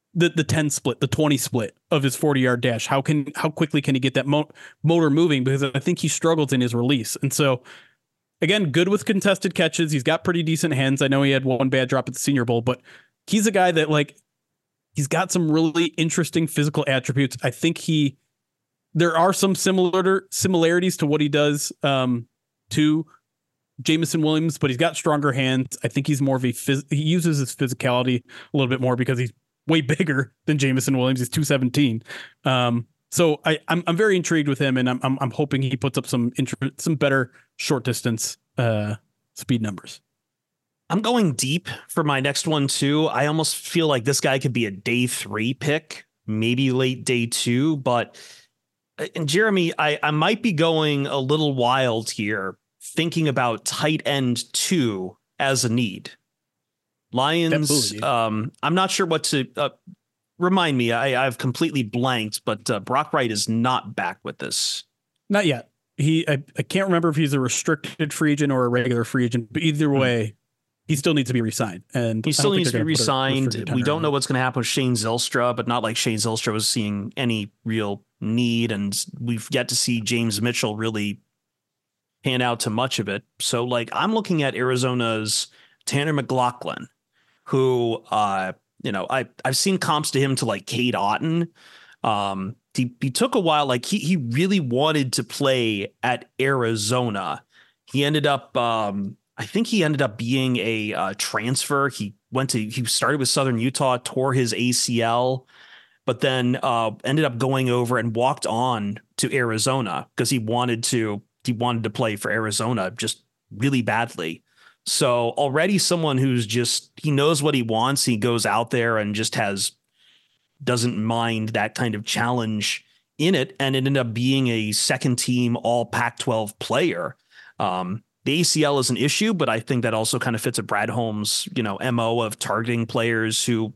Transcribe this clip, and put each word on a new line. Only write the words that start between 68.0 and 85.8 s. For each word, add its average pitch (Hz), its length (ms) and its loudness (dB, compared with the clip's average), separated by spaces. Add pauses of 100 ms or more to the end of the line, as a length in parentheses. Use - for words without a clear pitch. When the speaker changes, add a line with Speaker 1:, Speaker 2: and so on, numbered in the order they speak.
Speaker 1:
free 151 180 2
agent 143 200 2
or 127 140 2
a 120 40 2
regular 120 340 2
free 123 220 0
agent, 117 260 -2
but 156 100 -4
either 156 280 2
Speaker 2:
Hmm. 139 80 2
Speaker 1:
way, 120 380 0 (520)
he 156 80 0
still 151 180 2
needs 135 140 2
to 127 60 0
be 120 80 2
re-signed. 107 420 -4 (100)
And 113 300 0
Speaker 2:
He 156 60 0
Speaker 1:
I - 20 2
Speaker 2:
still 202 200 2
Speaker 1:
don't - 20 -
think 190 60 2
Speaker 2:
needs 165 120 2
to 123 60 0
Speaker 1:
they're 113 80 0
Speaker 2:
be 156 80 0
Speaker 1:
gonna - 40 2
put - 40 2
a - 20 0
Speaker 2:
re-signed. 135 440 2
Speaker 1:
restricted 110 280 -4
Speaker 2:
We 127 60 2
Speaker 1:
tender 113 40 -2
Speaker 2:
don't 147 120 0
Speaker 1:
in. 165 60 -2
Speaker 2:
know 151 80 0
what's 139 160 0
gonna 131 120 0
happen 127 220 0
with 113 60 -4
Shane 127 260 0
Zylstra, 120 640 0
but 120 120 -4
not 120 160 0
like 110 140 -4
Shane 113 200 0
Zylstra 110 360 -2
was 110 160 -2
seeing 104 480 -4
any 113 340 -2 (140)
real 107 380 -4 (180)
need, 117 500 0
and 101 340 -4 (140)
we've 117 320 -4
yet 123 180 0
to 123 60 -4
see 120 260 0
James 110 400 -2
Mitchell 113 360 -2
really 107 420 -4 (1040)
pan 127 180 0
out 120 200 0
to - 80 -4
much 117 300 -2
of 101 100 -4
it. 101 140 -6 (160)
So, 120 240 -2
like, 120 280 -2
I'm 185 220 0
looking 185 300 0
at 135 120 -2
Arizona's 123 920 -2 (380)